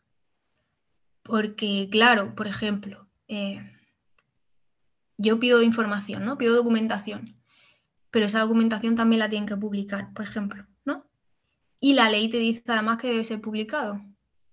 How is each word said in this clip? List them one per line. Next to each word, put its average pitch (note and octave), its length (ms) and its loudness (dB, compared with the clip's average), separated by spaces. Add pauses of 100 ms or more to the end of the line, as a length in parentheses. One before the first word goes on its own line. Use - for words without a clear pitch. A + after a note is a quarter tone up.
(1200)
Porque, G#3+ 680 -2
claro, G#3+ 460 2
por G#3+ 100 -6
ejemplo, G3+ 640 -6 (180)
eh, G3+ 340 -8 (1600)
yo A3 240 2
pido A#3+ 200 6
información, G#3 640 0
¿no? C#4 140 -4
Pido A#3 160 4
documentación, A3 840 0 (760)
pero A3 140 4
esa G#3+ 120 0
documentación A3+ 560 2
también A3+ 240 4
la G#3+ 100 0
tienen G#3 200 -4
que G#3 80 -4
publicar, G3+ 580 -6
por A3 100 -8
ejemplo, G3+ 420 -8 (180)
¿no? C#4 200 -6 (760)
Y C4+ 140 4
la A#3 140 6
ley G#3+ 200 0
te A#3 100 -2
dice A3+ 300 -2
además A3+ 300 0
que B3+ 100 -6
debe A3+ 160 -2
ser A3 160 -8
publicado. G#3+ 600 -6 (520)